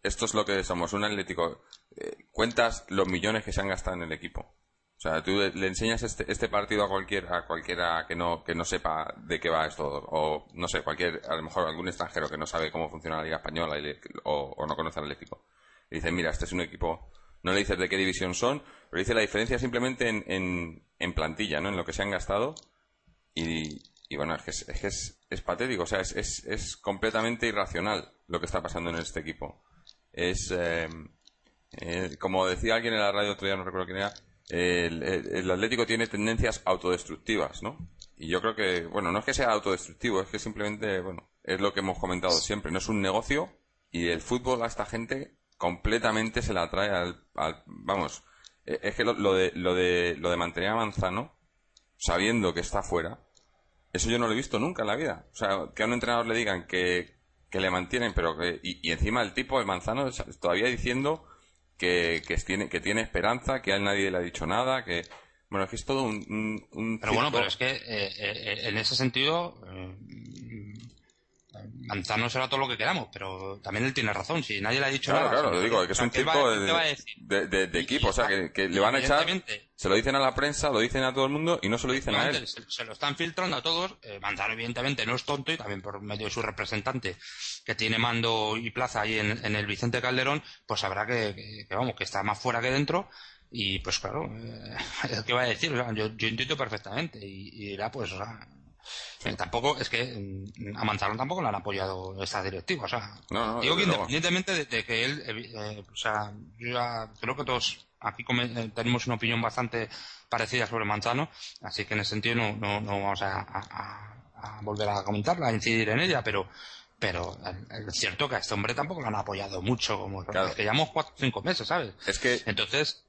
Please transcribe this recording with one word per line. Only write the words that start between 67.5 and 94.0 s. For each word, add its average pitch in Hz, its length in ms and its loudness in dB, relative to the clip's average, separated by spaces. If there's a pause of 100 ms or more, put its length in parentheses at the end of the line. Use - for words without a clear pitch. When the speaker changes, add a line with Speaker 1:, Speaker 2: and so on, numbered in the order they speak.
Speaker 2:
que, 127 140 0
eh, 135 160 -4
eh, 104 320 -2
eh, 104 500 -4
en 104 80 -2
ese 113 200 0
sentido, 143 720 0
eh... 92 280 -12 (1900)
Manzano 107 440 0
será 131 180 0
todo 135 120 2
lo 135 80 2
que 120 80 -2
queramos, 139 360 0
pero 98 500 -8
también 104 240 0
él 131 80 0
tiene 113 180 2
razón, 139 300 -2
si 104 180 -4
nadie 117 200 2
le 139 60 2
ha - 40 2
dicho 135 220 -2
Speaker 1:
Claro, 156 140 4
Speaker 2:
nada, 123 140 4
Speaker 1:
claro, 143 100 4
Speaker 2:
si 85 60 2
Speaker 1:
lo 92 60 4
digo, 110 240 4
que 90 60 -2
es 110 80 2
un 120 100 4
Speaker 2:
¿qué 127 140 2
va, 160 80 2
Speaker 1:
circo 143 200 6
Speaker 2:
qué 107 80 4
Speaker 1:
de, 98 120 2
Speaker 2:
va 165 80 4
a 160 40 2
decir? 143 340 -4
Speaker 1:
de, - 300 2
de, 95 180 4
de 85 140 0
Speaker 2:
Y, - 20 0
Speaker 1:
equipo, 120 240 2
Speaker 2:
y 98 40 6
Speaker 1:
o - 20 0
sea, 117 160 4
que, 95 240 2
que 95 160 2
le 95 120 4
van 113 140 6
a 135 40 4
echar, 143 240 6
Speaker 2:
evidentemente 165 540 -2
Speaker 1:
se - 120 0
lo 95 80 8
dicen 127 180 4
a 139 60 6
la 131 140 4
prensa, 143 360 2
lo 120 100 4
dicen 123 220 4
a 131 100 2
todo 135 140 4
el 135 60 2
mundo 160 300 2
y 98 60 2
no 113 100 2
se 131 80 -2
lo 127 60 2
dicen 135 220 0
a 139 140 4
él. 143 180 -2
Speaker 2:
Se, - 220 -10
se - 160 -6
lo 110 80 -12
están 143 240 -2
filtrando 165 400 -2
a 123 60 -4
todos. 170 400 0
Eh, 104 200 -12
Manzano, 101 320 -2
evidentemente, 120 500 -2
no 120 120 0
es - 80 -4
tonto 143 280 -2
y 165 40 0
también 101 260 -6
por 101 180 -8
medio 104 260 -6
de 104 40 -2
su 117 120 -4
representante, 107 720 -2 (480)
que 113 100 -2
tiene 110 240 2
mando 113 580 2
y 113 140 -4
plaza 123 320 0
ahí 110 160 0
en, 107 260 0
en 107 120 2
el 104 100 0
Vicente 117 340 0
Calderón, 131 420 2 (240)
pues 104 140 -2
sabrá 98 260 0
que, 113 280 0
que, 104 340 -14
que, 95 60 -4
vamos, 120 220 0
que 98 80 -2
está 98 180 -2
más 104 160 0
fuera 117 220 2
que 123 100 2
dentro 147 400 2 (400)
y, 98 300 -2
pues - 180 -2
claro, 104 280 -4